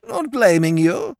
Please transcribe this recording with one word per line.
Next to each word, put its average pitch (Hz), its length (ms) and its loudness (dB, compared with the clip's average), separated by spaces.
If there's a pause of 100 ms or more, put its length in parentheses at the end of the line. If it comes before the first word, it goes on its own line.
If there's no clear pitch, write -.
Not 302 260 -8
blaming 170 460 2
you 160 420 -2